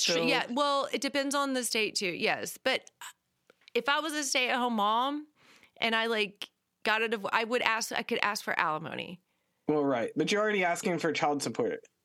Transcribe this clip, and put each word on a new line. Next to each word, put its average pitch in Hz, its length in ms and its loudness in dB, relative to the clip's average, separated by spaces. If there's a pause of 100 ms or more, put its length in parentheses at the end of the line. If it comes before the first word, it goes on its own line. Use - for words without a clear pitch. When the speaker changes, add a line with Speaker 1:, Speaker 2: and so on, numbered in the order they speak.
(120)
Speaker 1:
still. 165 140 2
Speaker 2:
yeah, 254 260 4
well, 277 420 2
it - 80 0
depends 277 320 0
on 277 200 2
the 254 100 0
state 214 320 0
too, 208 160 -2
yes. 160 520 -2
But - 280 0 (840)
if 233 160 0
I 294 120 4
was 311 120 -4
a 302 100 -2
stay-at-home 247 520 0
mom 240 500 0 (520)
and 226 180 0
I, 226 100 0
like, 214 440 -4 (340)
got 220 180 2
a 226 80 0
div-, 214 240 -4
I 226 100 2
would 240 200 0
ask, 226 280 0
I - 120 -2
could - 180 -2
ask 208 220 -2
for - 160 -2
alimony. 160 600 -4 (480)
Speaker 1:
Well, 151 160 2
right. 127 320 0
But 160 160 0
you're 208 100 2
already 208 220 2
asking 170 360 0
for 160 120 0
child 147 300 0
support. 113 380 -4 (260)